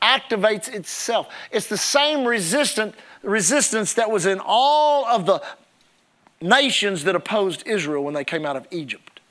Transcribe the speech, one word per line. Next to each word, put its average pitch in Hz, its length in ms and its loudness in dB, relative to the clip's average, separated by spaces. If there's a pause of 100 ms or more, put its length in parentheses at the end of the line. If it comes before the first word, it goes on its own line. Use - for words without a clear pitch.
activates 214 720 2
itself. 208 580 -4 (200)
It's - 160 -4
the 208 100 -4
same 294 480 0
resistant, 220 680 0 (260)
resistance 214 720 0
that 220 160 0
was 202 160 0
in 190 180 0
all 285 640 4
of 226 220 0
the 175 160 2 (1000)
nations 202 600 2
that 180 120 2
opposed 196 520 -2
Israel 151 360 -2
when 147 120 -6
they 143 100 -4
came 156 220 -4
out 143 80 -4
of 131 160 -10
Egypt. 143 420 -10 (180)